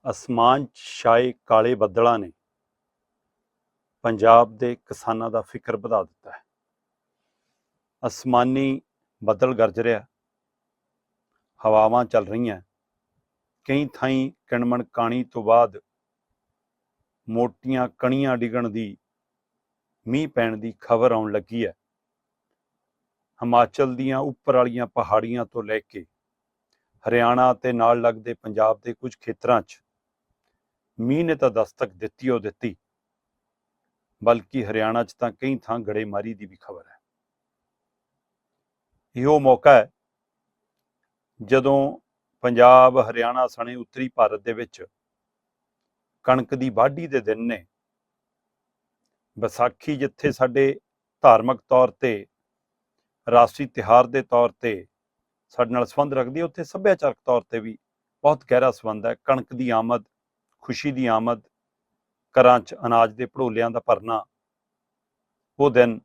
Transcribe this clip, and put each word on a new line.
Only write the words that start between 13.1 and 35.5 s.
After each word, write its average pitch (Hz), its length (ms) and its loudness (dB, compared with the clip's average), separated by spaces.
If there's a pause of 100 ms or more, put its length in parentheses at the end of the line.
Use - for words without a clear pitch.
ਕਈ 139 280 -2
ਥਾਈਂ 131 380 -4 (160)
ਕਿਣਮਣ 120 360 -4 (100)
ਕਾਣੀ 120 300 -4
ਤੋਂ 117 200 -12
ਬਾਅਦ 113 360 2 (1500)
ਮੋਟੀਆਂ 123 600 -4 (100)
ਕਣੀਆਂ 131 400 -2
ਡਿੱਗਣ 117 320 -6
ਦੀ, 107 260 -10 (1080)
ਮੀਂਹ 139 220 -4
ਪੈਣ 113 300 -4
ਦੀ 110 140 -12 (100)
ਖਬਰ 120 300 2
ਆਉਣ 110 200 -2
ਲੱਗੀ 107 340 -6
ਹੈ। 87 60 -8 (1700)
ਹਿਮਾਚਲ 120 540 0
ਦੀਆਂ 131 240 -4
ਉੱਪਰ 139 360 -2
ਵਾਲੀਆਂ 123 320 0
ਪਹਾੜੀਆਂ 113 580 -4
ਤੋਂ 113 180 -10
ਲੈ 107 160 -6
ਕੇ 98 240 -16 (1000)
ਹਰਿਆਣਾ 120 500 2
ਤੇ 127 200 -6
ਨਾਲ 120 280 2
ਲੱਗਦੇ 113 320 -4
ਪੰਜਾਬ 110 500 -2
ਦੇ 120 100 -10
ਕੁਝ 127 260 -16
ਖੇਤਰਾਂ 117 420 -2
'ਚ - 200 -18 (1160)
ਮੀਂਹ 135 260 -2
ਨੇ 160 100 -2
ਤਾਂ 131 160 0
ਦਸਤਕ 107 420 -6
ਦਿੱਤੀ 107 360 -10
ਓ 120 100 -2
ਦਿੱਤੀ, 104 360 -10 (1500)
ਬਲਕਿ 117 440 -2
ਹਰਿਆਣਾ 110 380 -2
'ਚ - 100 -14
ਤਾਂ 117 180 -6
ਕਈ 131 260 -8